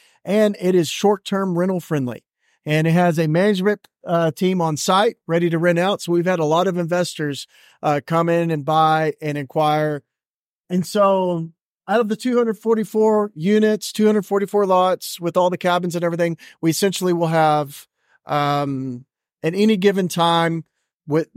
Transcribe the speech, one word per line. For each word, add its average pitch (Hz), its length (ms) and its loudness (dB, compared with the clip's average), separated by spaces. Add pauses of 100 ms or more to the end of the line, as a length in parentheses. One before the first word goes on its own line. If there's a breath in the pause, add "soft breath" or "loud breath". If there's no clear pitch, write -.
(240 soft breath)
And 208 380 2
it 185 140 2
is 170 120 2
short-term 196 720 -2
rental 180 220 0
friendly. 135 440 -6 (440)
And 156 200 0
it 165 40 2
has 175 260 2
a 165 100 0
management, 190 600 0 (180)
uh, 170 260 0
team 185 300 0
on 160 160 -2
site 202 400 0 (100)
ready 170 220 0
to 165 80 -2
rent 170 220 2
out. 190 220 -2
So 170 100 -4
we've 175 140 2
had 185 140 0
a 156 60 0
lot 165 220 2
of 180 100 -2
investors, 165 680 -4 (340 soft breath)
uh, 147 240 0
come 170 240 0
in 170 220 0
and 151 120 -4
buy 156 580 2
and 151 180 -6
inquire. 151 640 -2 (680)
And 180 160 -2
so 185 640 0 (380)
out 208 120 2
of 226 100 0
the 214 60 0
two 240 220 -2
hundred 226 220 0
forty-four 214 760 0
units, 214 560 2
two 214 140 0
hundred 208 200 2
forty-four 202 420 0
lots 185 520 0
with 170 160 -4
all 180 140 2
the 180 80 -4
cabins 180 380 -2
and 170 100 -4
everything, 170 320 -2 (240 loud breath)
we 165 80 2
essentially 180 440 0
will 170 140 0
have, 151 600 0 (400)
um, 139 800 -2 (360)
at 175 140 -2
any 214 220 2
given 190 300 2
time 165 560 0 (440)
with, 156 280 -2